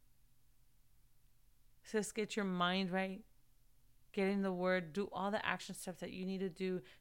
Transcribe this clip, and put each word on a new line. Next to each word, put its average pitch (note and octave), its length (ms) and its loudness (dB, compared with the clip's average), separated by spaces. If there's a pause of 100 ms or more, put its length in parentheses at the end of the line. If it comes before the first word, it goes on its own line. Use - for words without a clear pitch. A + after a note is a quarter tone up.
(1800)
Sis, - 300 -2
get G#3 240 -4
your G#3 100 2
mind F3+ 440 2
right. F#3+ 320 -2 (920)
Get F#3+ 160 2
in G3 140 4
the F#3+ 100 2
word. F3+ 400 2
Do G3 200 0
all G3 180 0
the G#3 140 0
action F#3 300 0
steps - 260 -8
that F3 100 -6
you F#3 140 -6
need F#3+ 160 -2
to F#3+ 80 0
do F#3 320 -2 (200)